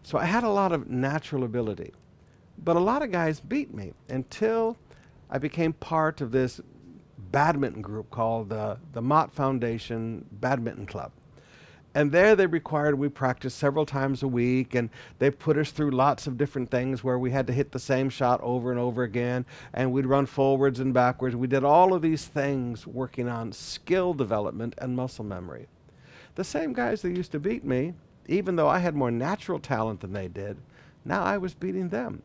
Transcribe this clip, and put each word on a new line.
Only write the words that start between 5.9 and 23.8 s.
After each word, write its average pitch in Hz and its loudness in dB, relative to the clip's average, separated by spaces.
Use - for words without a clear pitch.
of 123 -4
this 127 0
badminton 139 2
group 104 -8
called 113 -2
the, 110 -4
the 117 -6
Mott 147 4
Foundation 113 -2
Badminton 113 -4
Club. - -10
And 147 4
there 196 8
they 190 4
required 151 2
we 143 0
practice 131 -2
several 147 2
times 139 -2
a 139 0
week, 123 2
and 120 2
they 139 6
put 143 2
us 151 0
through 147 0
lots 131 2
of 131 -6
different 135 -2
things 127 0
where 127 0
we 123 0
had 131 2
to 123 0
hit 139 0
the 127 -4
same 135 2
shot 127 2
over 123 -2
and 123 -2
over 120 -2
again, 123 -2
and 131 0
we'd 131 0
run 139 4
forwards 135 2
and 131 0
backwards. 127 2
We 123 -2
did 135 2
all 175 8
of 175 2
these 160 0
things 135 -4
working 127 -6
on 117 -6
skill - -2